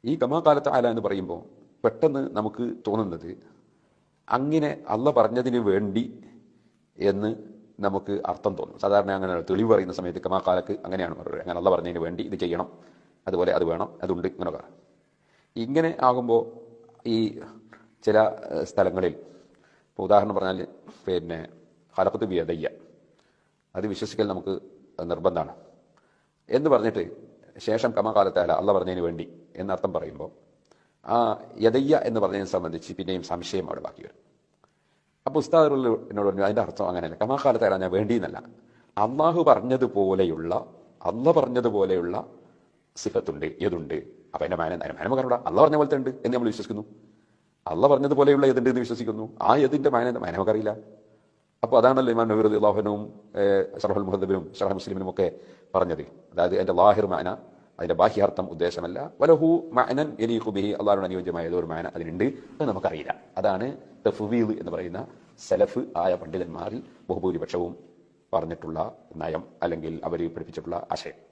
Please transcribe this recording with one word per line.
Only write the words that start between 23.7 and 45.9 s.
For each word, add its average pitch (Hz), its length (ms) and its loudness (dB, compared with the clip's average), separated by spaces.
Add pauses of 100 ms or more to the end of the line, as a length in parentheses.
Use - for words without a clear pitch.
അത് 95 100 -4
വിശ്വസിക്കൽ 104 460 0
നമുക്ക് 92 200 -4 (580)
നിർബന്ധമാണ് 82 420 0 (960)
എന്ന് 147 220 2
പറഞ്ഞിട്ട് 110 320 2 (640)
ശേഷം 113 300 0
കമാ 107 200 0
ഖാല 98 120 6
തആല 90 240 2
അള്ള 95 200 2
പറഞ്ഞതിന് 90 280 0
വേണ്ടി 85 280 -4 (280)
എന്നർത്ഥം 95 360 -4
പറയുമ്പോ 80 400 -8 (720)
ആ 113 300 2 (240)
യദയ്യ 135 360 4 (120)
എന്ന് 113 120 0
പറഞ്ഞതിനെ 98 340 -2
സംബന്ധിച്ച് 82 440 -4
പിന്നെയും 92 240 -4
സംശയം 87 440 -6
അവിടെ - 140 -8
ബാക്കി - 220 -14
വരും. - 160 -20 (1080)
അപ്പൊ 143 140 0
ഉസ്താദ് 156 320 4 (380)
എന്നോട് 104 180 0
പറഞ്ഞു, 98 180 0
"അതിന്റെ 107 160 2
അർത്ഥം 92 260 -4
അങ്ങനെയല്ല, 85 340 -6
കമാ 127 220 0
ഖാല 123 120 4
തആല 101 200 2
ഞാൻ 92 140 -2
വേണ്ടിയെന്നല്ല, 101 480 0 (640)
അള്ളാഹു 156 440 2
പറഞ്ഞതുപോലെയുള്ള, 98 1040 2 (540)
അള്ള 123 300 2
പറഞ്ഞതുപോലെയുള്ള 101 840 0 (720)
സിഫത്തുണ്ട്, - 500 -4 (160)
യദുണ്ട്." 85 320 -4
അപ്പൊ - 500 -10
അതിന്റെ 85 120 -2
മാന 82 160 -2
എന്താണ്? 76 200 -8
മാന 76 120 -10
നമുക്ക് 131 180 0
അറിഞ്ഞൂടാ. 120 240 0
അള്ള 85 160 0
പറഞ്ഞ 151 140 6
പോലത്തെ 147 200 2